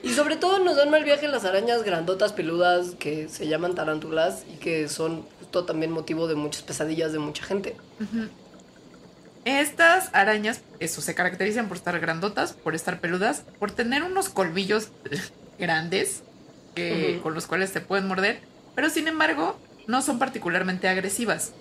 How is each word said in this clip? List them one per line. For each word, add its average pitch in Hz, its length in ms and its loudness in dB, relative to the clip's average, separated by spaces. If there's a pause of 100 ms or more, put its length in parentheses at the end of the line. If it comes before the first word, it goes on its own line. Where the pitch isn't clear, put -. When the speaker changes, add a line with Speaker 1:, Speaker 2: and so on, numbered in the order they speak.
Speaker 1:
Y 247 100 -2
sobre 294 220 2
todo 359 220 4
nos 349 200 4
dan 285 120 6
mal 302 140 6
viaje 285 240 4
las 247 180 -2
arañas 220 380 2
grandotas 185 500 0
peludas 175 640 2
que 156 320 -6
se - 180 -8
llaman 170 280 0
tarántulas 160 760 -2
y 165 60 -18
que 156 320 -2
son 160 380 -4 (100)
justo - 280 -4
también 160 260 -2
motivo 160 360 -2
de 160 60 0
muchas 151 300 -4
pesadillas 156 480 -4
de 156 80 -4
mucha 151 240 -6
gente. 202 320 -4 (240)
Speaker 2:
Ujú. 220 280 -4 (1160)
Estas 330 680 4
arañas, 214 480 4 (180)
eso, 160 220 -6
se 165 120 -4
caracterizan 190 540 0
por 180 100 -6
estar 175 220 -2
grandotas, 165 540 -2
por - 200 -4
estar - 260 -4
peludas, 185 440 0 (160)
por 202 120 -2
tener 247 300 0
unos 370 280 -2
colmillos 190 600 0 (340)
<laughs> - 360 -18
grandes 170 640 -2 (500)
que, 170 440 -2
Speaker 1:
Ujú. 175 40 -8
Speaker 2:
con 156 140 -4
los 170 100 -8
cuales 185 260 -2
te - 80 -4
pueden 196 280 -2
morder, 190 320 0 (340)
pero 294 160 2
sin 311 180 0
embargo 320 480 0 (300)
no 247 160 0
son 269 160 0
particularmente 185 720 0
agresivas. 190 720 0